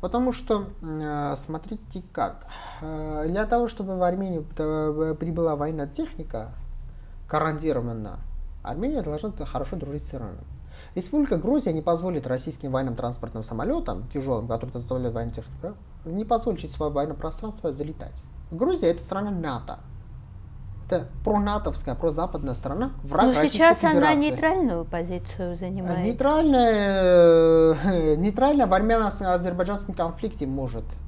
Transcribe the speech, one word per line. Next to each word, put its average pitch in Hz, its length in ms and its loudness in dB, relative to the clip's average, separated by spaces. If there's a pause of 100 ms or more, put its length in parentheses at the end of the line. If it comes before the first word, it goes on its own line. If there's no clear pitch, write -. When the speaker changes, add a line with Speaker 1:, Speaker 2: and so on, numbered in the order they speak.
Speaker 1:
Потому 240 300 0
что, 208 360 -2 (160)
м, 156 180 -6
э, 147 420 -2
смотрите 175 680 -10
как. - 340 -4 (360)
Э, 156 460 -6
для 196 180 0
того, 240 220 2
чтобы 190 300 -6
в 180 60 2
Армению 180 400 0
п-, - 200 -6
э, 156 560 0
прибыла 165 360 0
военная 147 320 -4
техника, 143 640 -8 (800)
гарантированно, 143 880 -2 (440)
Армения 226 380 -4
должна 151 300 -4
т-, 143 140 -8
хорошо - 300 -6
дружить 147 300 -8
с - 80 -10
Ираном. 107 320 -10 (500)
Республика 277 420 0
Грузия 208 360 2
не 156 80 -2
позволит 170 440 0
российским 131 460 -4
военным 131 240 0
транспортным 117 480 -6
самолётам, 120 680 -4
тяжёлым, 131 340 -2
которые 117 260 -4
доставляют 123 400 -4
военную 117 220 -4
технику, 175 400 -10 (300)
не 190 200 -4
позволит 226 360 0
через 151 140 -10
своё 151 160 -2
военное 147 260 -2
пространство 160 540 -6
залетать. 147 520 -10 (280)
Грузия — 226 400 0
это 170 120 -2
страна 202 280 -4
нато. 156 480 -6 (1080)
Это 180 180 0 (180)
пронатовская, 202 680 0
прозападная 147 640 -2
страна, 196 380 -4 (100)
враг 160 240 6
Speaker 2:
Ну, 254 60 6
Speaker 1:
Российской 302 260 4
Speaker 2:
сейчас 330 240 8
она 320 80 6
Speaker 1:
Федерации. 302 260 6
Speaker 2:
нейтральную 285 680 2
позицию 175 680 -4
Speaker 1:
Э, - 20 -6
Speaker 2:
занимает. 180 480 -2
Speaker 1:
нейтральная, 196 1700 8
э, 156 400 2
<laughs> - 20 -2
нейтральная 247 480 4
в 185 80 4
армяно-азербайджанском 196 1200 2
конфликте 170 540 -4
может. 127 380 -4 (220)